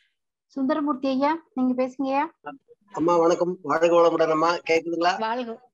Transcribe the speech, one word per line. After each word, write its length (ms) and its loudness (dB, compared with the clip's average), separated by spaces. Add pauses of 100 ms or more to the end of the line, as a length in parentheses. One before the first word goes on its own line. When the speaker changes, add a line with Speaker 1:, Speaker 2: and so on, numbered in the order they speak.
(460)
Speaker 1:
சுந்தரமூர்த்தி 600 -4
ஐயா, 360 -2 (100)
நீங்க 200 0
பேசுங்கய்யா. 500 -2 (680)
Speaker 2:
அம்மா 260 2
வணக்கம், 440 2
வாழ்க 260 0
வளமுடன் 440 4
அம்மா. 240 2
கேக்குதுங்களா? 640 -2
Speaker 1:
வாழ்க, 540 -8